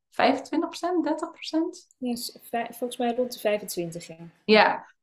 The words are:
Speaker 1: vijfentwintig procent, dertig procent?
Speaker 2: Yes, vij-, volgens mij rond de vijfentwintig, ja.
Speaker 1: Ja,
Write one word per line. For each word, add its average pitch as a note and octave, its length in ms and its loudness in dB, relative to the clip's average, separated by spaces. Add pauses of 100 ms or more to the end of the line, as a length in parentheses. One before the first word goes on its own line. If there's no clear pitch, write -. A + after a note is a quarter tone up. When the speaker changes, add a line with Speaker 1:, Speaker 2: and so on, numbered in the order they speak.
(100)
Speaker 1:
vijfentwintig D4 580 2
procent, E4+ 360 -2
dertig D4+ 260 -2
procent? - 560 -4 (120)
Speaker 2:
Yes, A#3+ 440 -6
vij-, - 280 -4
volgens B3 280 -8
mij A#3+ 160 0
rond B3 180 -2
de - 60 -14
vijfentwintig, F#3 680 -4
ja. D#3+ 100 -18 (280)
Speaker 1:
Ja, - 580 6